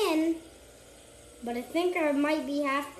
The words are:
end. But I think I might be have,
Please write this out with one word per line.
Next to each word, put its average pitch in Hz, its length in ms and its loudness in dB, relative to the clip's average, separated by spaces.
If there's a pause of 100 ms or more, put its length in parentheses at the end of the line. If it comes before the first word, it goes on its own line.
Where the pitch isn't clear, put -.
end. 320 280 2 (1080)
But 240 120 -4
I 247 60 -4
think 359 340 0
I 302 140 2
might 285 360 2
be 285 160 -2
have, 277 260 -2 (120)